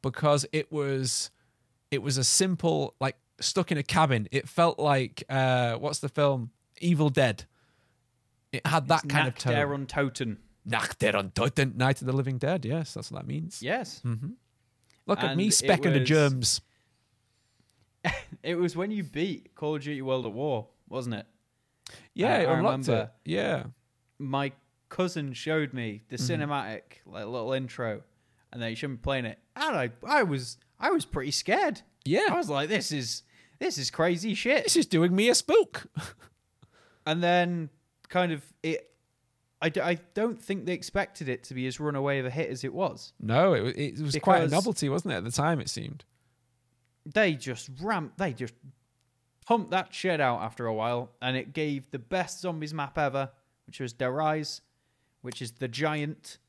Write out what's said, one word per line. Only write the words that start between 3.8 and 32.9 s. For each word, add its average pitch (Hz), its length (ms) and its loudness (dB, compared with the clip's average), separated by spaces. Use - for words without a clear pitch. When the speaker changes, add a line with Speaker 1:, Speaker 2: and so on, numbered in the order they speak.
Speaker 1:
cabin. 135 480 4
It - 180 -2
felt 170 300 4
like, 135 500 2
uh, 127 460 2
what's 147 240 -4
the 147 100 -4
film? 135 400 2
Evil 156 280 4
Dead. 127 360 2
It - 140 -6
had 143 220 2
that 160 160 4
Speaker 2:
It's 139 100 -2
Speaker 1:
kind 156 140 4
of 123 80 -2
Speaker 2:
Nacht - 100 -12
der 143 220 4
Speaker 1:
tone. 139 180 -4
Speaker 2:
Untoten. 127 520 -2
Speaker 1:
Nacht 110 340 -2
der 104 120 2
Untoten. 110 640 0
Night 131 260 2
of 131 60 -4
the 127 60 0
Living 135 260 -2
Dead. 143 260 -2
Yes, 147 300 -4
that's - 160 -10
what - 100 -10
that - 60 -10
means. 160 340 -8
Speaker 2:
Yes. 196 440 -6
Speaker 1:
Mm-hmm. 123 240 -4
Look 202 140 0
at - 120 0
Speaker 2:
And 147 60 0
Speaker 1:
me, 202 100 2
Speaker 2:
it 208 40 4
Speaker 1:
specking - 420 4
the 143 60 6
Speaker 2:
was 131 100 2
Speaker 1:
germs. 139 560 4
<laughs> - 60 -20
Speaker 2:
It 175 120 -4
was 170 200 0
when 196 160 -4
you 202 120 -4
beat 151 520 -6
Call 151 200 -4
of 139 80 -6
Duty 143 180 -6
World 131 240 0
at 107 60 -4
War, 120 360 -2
wasn't 120 280 -6
it? 101 100 -10
Speaker 1:
Yeah, 269 220 2
Speaker 2:
I, - 40 4
Speaker 1:
it 170 80 4
Speaker 2:
I 135 60 4
Speaker 1:
unlocked 135 340 2
Speaker 2:
remember 110 240 0
Speaker 1:
it. 151 40 -8
Yeah. 160 340 0
Speaker 2:
my 139 340 -4
cousin 165 460 -4
showed 151 400 -2
me 113 360 -6
the 123 80 -10
Speaker 1:
Mm-hmm. 127 240 0
Speaker 2:
cinematic, 110 300 -4
like, 101 200 -10
little 117 280 -4
intro, 120 480 -4
and 120 80 -10
then 113 80 -4
he 113 60 -6
showed 139 160 -6
me 120 60 -8
playing 131 280 -2
it, 110 120 -8
and 285 180 0
I, 123 140 0
I 277 160 4
was, 135 340 -2
I - 120 2
was 330 140 2
pretty 143 260 -4
scared. 294 500 0
Speaker 1:
Yeah. 214 260 4
Speaker 2:
I 330 40 2
was 330 140 0
like, 147 200 0
"This - 240 0